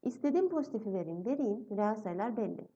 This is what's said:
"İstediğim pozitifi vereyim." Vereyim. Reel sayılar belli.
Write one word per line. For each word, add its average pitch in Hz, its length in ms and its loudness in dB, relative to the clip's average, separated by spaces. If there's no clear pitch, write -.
"İstediğim 285 460 2
pozitifi 240 440 0
vereyim." 175 320 -2
Vereyim. 247 460 0
Reel 208 240 2
sayılar 214 420 -2
belli. 170 400 -2